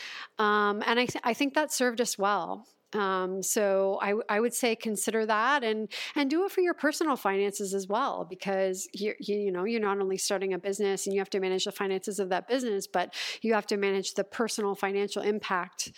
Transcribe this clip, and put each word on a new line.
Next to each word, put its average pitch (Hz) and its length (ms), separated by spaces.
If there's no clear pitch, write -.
Um, 208 480
and 233 140
I, 247 60
th-, - 180
I 233 100
think 277 200
that 302 180
served 247 280
us - 180
well. 196 500
Um, 190 480
so 196 580
I, 202 140
I 208 100
would 240 140
say 226 200
consider 220 520
that 233 360
and, 220 280
and 285 160
do 349 160
it 392 60
for 370 100
your 349 100
personal 302 440
finances 196 580
as 196 120
well, 196 420
because 190 640
you, 208 260
you, 202 160
you 202 160
know, 180 120
you're 233 140
not 202 220
only 190 160
starting 190 380
a 180 40
business 196 480
and 196 60
you 196 80
have 185 100
to 202 100
manage 185 260
the 202 60
finances 190 460
of 190 120
that 185 180
business, 233 380
but - 280
you 226 100
have 208 140
to 214 100
manage 196 380
the 196 100
personal 208 500
financial 196 460
impact 196 760